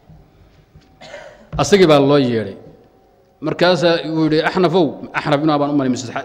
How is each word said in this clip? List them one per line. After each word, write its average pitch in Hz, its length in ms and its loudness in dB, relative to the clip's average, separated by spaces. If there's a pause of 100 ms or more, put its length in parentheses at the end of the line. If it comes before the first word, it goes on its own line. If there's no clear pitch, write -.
(1600)
Asagii 185 280 4
baa 151 140 4
loo 139 180 4
yeedhay. 110 380 -2 (880)
Markaasaa 165 640 0
uu 160 180 -2
yidhi, 156 200 2
"Axnafow," 175 420 2 (280)
Axnaf 147 260 -2
ibn 156 100 0
Abaan 143 200 0
u 147 60 -2
malay, 135 140 0
mise 117 160 -6 (180)